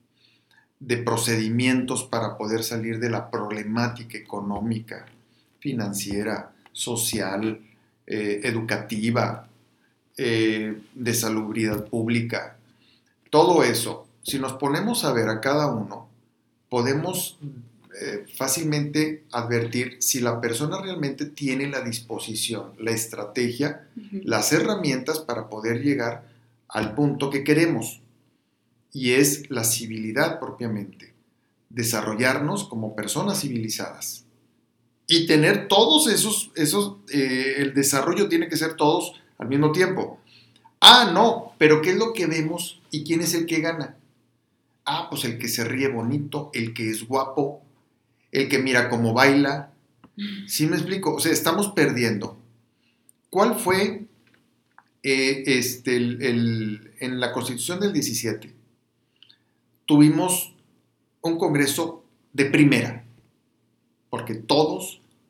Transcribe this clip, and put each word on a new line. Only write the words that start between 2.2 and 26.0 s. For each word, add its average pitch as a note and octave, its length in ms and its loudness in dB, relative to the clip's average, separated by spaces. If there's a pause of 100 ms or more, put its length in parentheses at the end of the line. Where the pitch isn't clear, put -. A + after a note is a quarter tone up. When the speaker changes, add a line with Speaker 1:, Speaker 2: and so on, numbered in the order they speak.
Speaker 1:
poder A2 260 -2
salir A2+ 360 -4
de A#2 100 -2
la A2 200 -4
problemática A2+ 880 -4
económica, G#2 880 -6 (540)
financiera, G2+ 920 -6 (180)
social, A2 880 -4 (480)
eh, G#2 380 -4
educativa, A2+ 1000 -2 (680)
eh, A2 640 0 (140)
de A#2+ 180 -2
salubridad A2 720 -2
pública? A#2 720 -4 (720)
Todo E3 340 6
eso, A2 440 -2 (160)
si - 160 -6
nos C3 140 -6
ponemos F3 500 -2
a D3 100 2
ver A2+ 160 0
a A2 120 -4
cada C3+ 260 0
uno, G#2+ 400 -6 (600)
podemos, D3+ 680 -2 (640)
eh, G#2+ 240 -8 (120)
fácilmente D3+ 960 -2
advertir A#2+ 680 -2
si - 220 0
la A#2 180 0
persona D3 420 -2
realmente D3+ 440 -6
tiene C#3 440 -4
la C3+ 120 -4
disposición, A2+ 960 -6
la A2 120 -2
estrategia, A#2+ 1080 -4
Speaker 2:
Ujú. - 260 -10
Speaker 1:
las A2+ 300 0
herramientas D#3 680 0
para A#2 300 -8
poder A2+ 320 -4
llegar A#2+ 440 -2 (440)